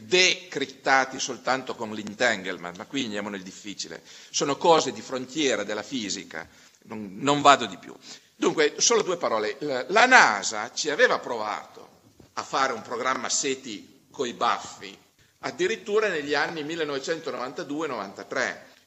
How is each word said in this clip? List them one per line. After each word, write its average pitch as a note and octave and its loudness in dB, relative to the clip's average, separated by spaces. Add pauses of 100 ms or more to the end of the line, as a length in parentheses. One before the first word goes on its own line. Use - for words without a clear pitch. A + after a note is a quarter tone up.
decrittati C3+ 2
soltanto B2+ -2
con A2 -8
l'entanglement, G2 -2
ma G#2+ -12
qui C3+ -4
andiamo G#2 -6
nel G2+ -8
difficile. F#2 -12 (280)
Sono C#3 0
cose D#3 6
di A2 -10
frontiera B2+ -2
della G#2 -4
fisica, F#2 -8 (360)
non, G#2 -12
non C#3+ 0
vado C3 8
di F#2 -8
più. - -16 (400)
Dunque, D3+ 2
solo A#3 4
due F3 -2
parole. G#2+ 0
La, C3+ -2
la A3 6
nasa A2+ 4
ci - -6
aveva F3 4
provato G#2+ -8 (320)
a A2+ -6
fare C3+ 0
un A2 -6
programma A#2+ -4
seti B2 -4
coi B2 -4
baffi, G2 -4 (440)
addirittura G#3+ 0
negli D3 -2
anni D#3 0
millenovecentonovantadue D3 -4
novantatré. G2+ -4 (140)